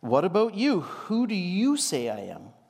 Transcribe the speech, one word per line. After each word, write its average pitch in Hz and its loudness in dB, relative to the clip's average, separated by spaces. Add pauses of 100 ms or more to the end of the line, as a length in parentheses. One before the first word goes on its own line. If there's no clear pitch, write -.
"What 127 2
about 208 2
you? 226 2
Who 226 -2
do 220 -2
you 202 2
say 120 -2
I 107 -4
am?" 95 -12 (220)